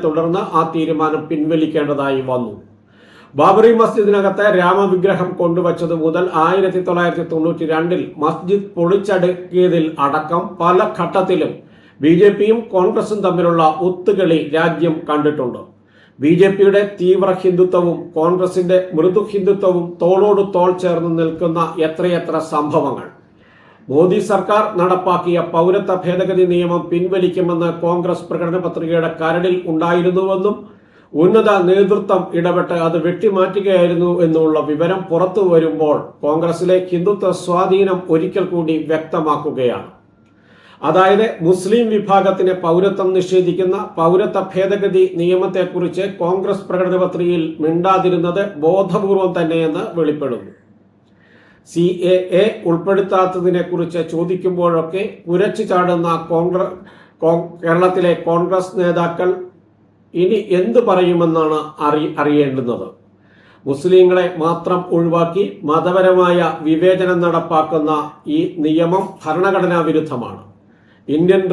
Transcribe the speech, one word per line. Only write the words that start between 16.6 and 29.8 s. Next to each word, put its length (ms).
തീവ്ര 420
ഹിന്ദുത്വവും 680
കോൺഗ്രസിന്റെ 840
മൃദു 360
ഹിന്ദുത്വവും 720
തോളോട് 520
തോൾ 240
ചേർന്ന് 400
നിൽക്കുന്ന 640
എത്രയെത്ര 560
സംഭവങ്ങൾ. 680
മോദി 300
സർക്കാർ 600
നടപ്പാക്കിയ 600
പൗരത്വ 420
ഭേദഗതി 480
നിയമം 460
പിൻവലിക്കുമെന്ന് 920
കോൺഗ്രസ് 420
പ്രകടന 360
പത്രികയുടെ 600
കരടിൽ 460
ഉണ്ടായിരുന്നുവെന്നും 1120